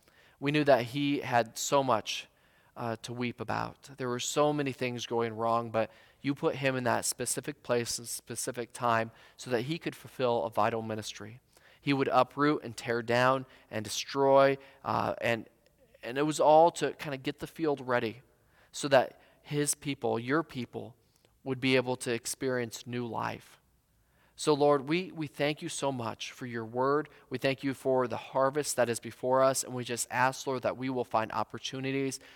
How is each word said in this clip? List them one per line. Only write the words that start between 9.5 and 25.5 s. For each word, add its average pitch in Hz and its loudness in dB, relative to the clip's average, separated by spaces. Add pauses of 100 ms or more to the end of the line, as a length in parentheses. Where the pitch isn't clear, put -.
that 120 2
he 156 -4
could 151 -6
fulfill 120 -2
a 113 -4
vital 113 0
ministry. 110 -10 (400)
He 143 0
would 135 2
uproot 139 2
and 117 -10
tear 120 -4
down 127 4 (260)
and 107 -6
destroy, 139 4 (280)
uh, 110 0
and, 117 -2 (540)
and 123 -8
it 139 0
was 151 -2
all 156 8
to 147 -2
kinda 139 -8
get 139 -8
the 160 -10
field 143 -4
ready 120 -2 (480)
so - -6
that 131 4 (220)
his 147 -2
people, 120 -2
your 135 0
people, 113 -10 (500)
would 131 -4
be 131 4
able 123 2
to 123 -4
experience 120 -4
new 123 -6
life. 113 -8 (760)
So, 156 2
Lord, 143 4
we, 175 -2
we 156 -8
thank 147 -2